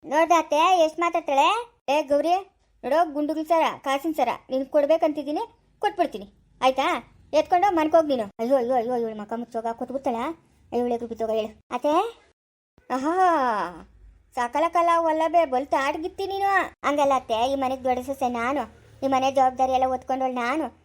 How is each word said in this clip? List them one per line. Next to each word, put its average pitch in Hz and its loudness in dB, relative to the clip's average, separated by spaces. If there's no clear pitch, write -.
ನೋಡ್ದೆ 320 4
ಅತ್ತೆ, 311 0
ಎಷ್ಟು 311 -4
ಮಾತಾಡ್ತಾಳೆ. 330 2
ಏ 294 2
ಗೌರಿ, 294 2
ನೋಡೋ 269 0
ಗುಂಡುಗಳ 302 -4
ಸರ, 320 4
ಕಾಸಿನ 285 -2
ಸರ 233 2
ನಿನ್ಗೆ 269 -4
ಕೊಡ್ಬೇಕಂತಿದ್ದೀನಿ, 302 0
ಕೊಟ್ಬಿಡ್ತೀನಿ 349 -2
ಆಯ್ತಾ? 262 2
ಎತ್ಕೊಂಡು 359 2
ಮನ್ಕೋಗ್ 311 2
ನೀನು. 240 0
ಅಯ್ಯೋ, 247 2
ಅಯ್ಯೋ, 247 -2
ಅಯ್ಯೋ, 240 -2
ಇವಳು 220 -6
ಮಕ 208 -10
ಮುಚ್ಚೋಗ 233 -8
ಕೂತ್ಬಿಡ್ತಾಳ. 247 -4
ಇವಳು 240 -2
ಎದುರು 233 -8
ಬಿದ್ದೋಗ 220 -4
ಹೇಳು. 214 -4
ಅತ್ತೆ, 294 0
ಆಹಾ, 277 -2
ಸಕಲ 254 0
ಕಲಾ 339 4
ವಲ್ಲಭೆ 320 2
ಬಲ್ತ 269 0
ಆಡ್ಗಿತ್ತಿ 339 -4
ನೀನು. 392 0
ಹಂಗಲ್ಲ 285 2
ಅತ್ತೆ, 226 -4
ಈ 277 -2
ಮನೆಗ್ 254 -4
ದೊಡ್ಡ 254 -2
ಸೊಸೆ 269 -4
ನಾನು, 254 -2
ಈ 269 0
ಮನೆ 262 2
ಜವಾಬ್ದಾರಿ 262 2
ಎಲ್ಲ 262 2
ಒತ್ಕೊಂಡವಳು 262 -4
ನಾನು. 277 -2